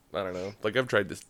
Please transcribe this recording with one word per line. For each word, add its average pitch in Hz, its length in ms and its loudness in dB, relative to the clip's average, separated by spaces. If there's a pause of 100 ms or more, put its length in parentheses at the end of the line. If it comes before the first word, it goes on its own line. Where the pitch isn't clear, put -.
(120)
I 92 100 -2
don't 92 120 -2
know. 95 280 -4
Like, 107 140 0
I've 127 120 2
tried 101 220 4
to - 60 -6 (140)